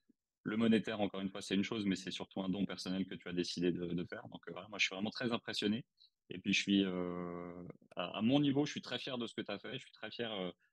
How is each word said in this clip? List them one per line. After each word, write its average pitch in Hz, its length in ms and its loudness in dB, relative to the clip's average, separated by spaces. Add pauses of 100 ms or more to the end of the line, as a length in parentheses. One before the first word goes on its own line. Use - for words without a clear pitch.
(440)
le 104 120 0
monétaire, 113 460 4
encore 95 200 -2
une 98 80 -2
fois, 101 120 -8
c'est 98 140 2
une 98 80 6
chose, 110 220 -2
mais 95 100 4
c'est 87 160 -6
surtout - 300 -6
un 95 80 0
don 95 160 2
personnel 92 420 -2
que - 80 -8
tu - 120 -10
as 87 60 -6
décidé 87 380 2
de, 87 160 -2
de 87 180 0
faire. 113 220 -10
Donc, 107 200 -14
euh, - 40 -10
voilà, 90 160 -10
moi, 107 100 -10
je - 80 2
suis - 80 -4
vraiment 101 180 -2
très 123 200 -2
impressionné. 110 520 0 (460)
Et - 80 -8
puis, 98 160 0
je - 80 4
suis, 98 240 6
euh, 87 640 -4 (440)
à, 87 220 -4
à 98 40 0
mon 131 180 6
niveau, 143 260 4
je 143 60 -6
suis 104 100 -6
très 123 180 -4
fier 131 180 -4
de 117 80 -2
ce - 80 -8
que 110 80 -4
tu 101 100 -4
as 101 60 -4
fait. 107 160 -8
Je 131 100 -8
suis - 100 -20
très 107 180 -10
fier, 117 200 -6
euh, 92 200 -2 (220)